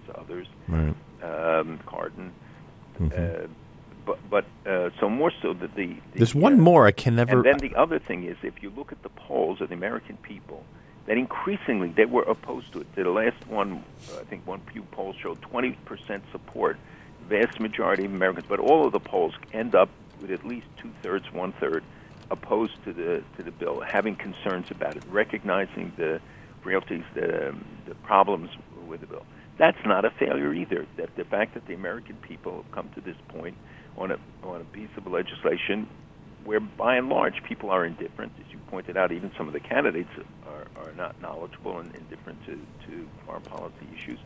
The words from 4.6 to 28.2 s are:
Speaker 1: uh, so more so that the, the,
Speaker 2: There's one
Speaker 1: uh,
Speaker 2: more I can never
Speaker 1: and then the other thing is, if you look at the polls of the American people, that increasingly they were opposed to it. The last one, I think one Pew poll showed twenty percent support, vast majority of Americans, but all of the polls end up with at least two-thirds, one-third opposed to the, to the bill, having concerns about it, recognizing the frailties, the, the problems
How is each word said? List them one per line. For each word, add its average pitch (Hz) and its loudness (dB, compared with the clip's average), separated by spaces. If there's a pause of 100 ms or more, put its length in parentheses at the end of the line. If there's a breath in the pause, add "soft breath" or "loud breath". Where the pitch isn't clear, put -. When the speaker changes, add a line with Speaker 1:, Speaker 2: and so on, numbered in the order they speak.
Speaker 1:
uh, 92 2 (100)
so 104 4
more 147 4 (120)
so 85 0
that 85 -6
the, 95 -2 (240)
the, - -6
Speaker 2:
There's 117 6
one 196 8
Speaker 1:
uh, 190 12
Speaker 2:
more 165 12
I 101 12
can 117 2
never 120 6
Speaker 1:
and 127 8
then 139 10
the 139 -4
other 156 4
thing 90 -4
is, 87 -6
if - -8
you 98 -10
look 139 -12
at - -16
the - -12
polls - -2
of - -4
the 87 -6
American 104 -6
people, - -16 (420 soft breath)
that 110 2
increasingly 123 0
they 104 8
were 120 4
opposed - -2
to 87 -8
it. - -12
The 98 0
last 110 0
one, 101 -2 (340)
I - -10
think 87 -12
one 95 -10
Pew - -14
poll 98 -8
showed 87 -8
twenty 123 -2 (120)
percent 101 -10
support, - -2 (500 soft breath)
vast 107 2
majority 98 2
of 98 -4
Americans, 92 0
but 101 0
all 151 6
of 127 2
the 98 2
polls 87 0 (180)
end 110 0
up 92 10 (320)
with 95 -8
at 90 -6
least 120 -8 (120)
two-thirds, - -4
one-third 87 -2 (480 soft breath)
opposed - -2
to 98 -8
the, 82 -2 (140)
to 92 -12
the 85 -10
bill, 80 -4
having 101 0
concerns 92 -6
about - -4
it, 69 -12
recognizing 95 0
the 80 -2 (400 soft breath)
frailties, 92 -2 (120)
the, 80 -2 (320)
the - -14
problems 98 4 (380)